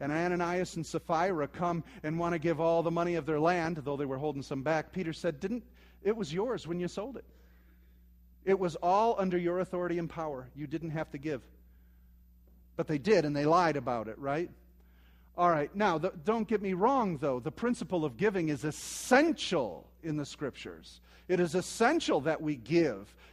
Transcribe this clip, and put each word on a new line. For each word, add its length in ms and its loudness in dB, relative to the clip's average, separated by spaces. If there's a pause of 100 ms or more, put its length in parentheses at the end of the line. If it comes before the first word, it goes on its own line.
and 100 -4
Ananias 680 -2
and 100 -6
Sapphira 600 0
come 380 -2 (180)
and 160 -2
want 140 0
to 60 0
give 200 0
all 240 4
the 80 0
money 260 0
of 100 -4
their 120 0
land, 460 2
though 140 -2
they 80 -2
were 100 -4
holding 240 -4
some 220 -6
back, 280 0
Peter 220 -4
said, 260 -4
"Didn't, 260 -6 (380)
it 140 2
was 160 -6
yours 340 -2
when 140 -4
you 80 -2
sold 300 -8
it. 80 -16 (1200)
It 120 4
was 180 -2
all 420 4
under 180 2
your 240 0
authority 380 -2
and 100 -4
power. 480 -8
You 100 -8
didn't 240 -6
have 200 -4
to 80 -10
give." 240 -4 (1300)
But 100 -4
they 100 -2
did, 300 4
and 100 -2
they 80 2
lied 320 6
about 320 -4
it, 100 -12
right? 300 -2 (880)
All 140 4
right, 260 0
now, 220 2
the, 140 -2 (120)
don't 240 0
get 140 2
me 100 0
wrong, 460 2
though. 200 0
The 140 -6
principle 500 -2
of 140 -2
giving 320 2
is 160 -2
essential 1200 2 (160)
in 140 -4
the 80 -2
Scriptures. 800 -10 (240)
It 140 2
is 140 2
essential 680 2
that 180 0
we 160 -2
give 580 0 (180)